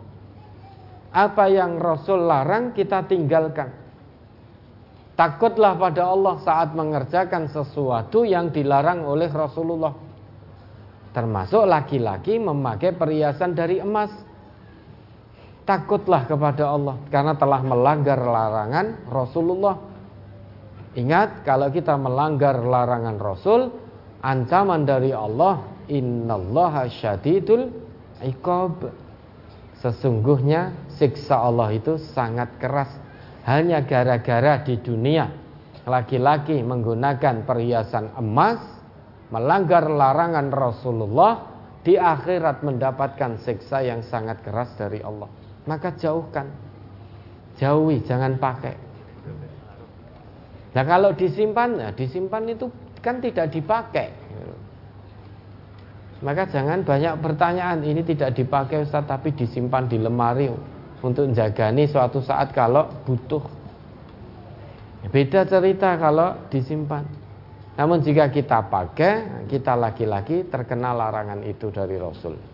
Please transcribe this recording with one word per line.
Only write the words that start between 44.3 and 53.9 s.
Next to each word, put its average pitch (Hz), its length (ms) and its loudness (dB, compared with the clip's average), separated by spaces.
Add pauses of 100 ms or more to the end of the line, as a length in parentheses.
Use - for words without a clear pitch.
keras 117 320 -6
dari 104 280 -6
Allah. 104 280 -12 (320)
Maka 156 320 -6
jauhkan, 156 560 -4 (1080)
jauhi, 147 440 2
jangan 131 320 -2
pakai. 131 400 -4 (2000)
Nah, 131 140 2
kalau 190 260 6
disimpan, 208 560 0
nah, 120 240 -4
disimpan 185 560 -4
itu 233 160 -6 (320)
kan 240 240 -4
tidak 185 320 -2
dipakai. 160 560 -2 (2000)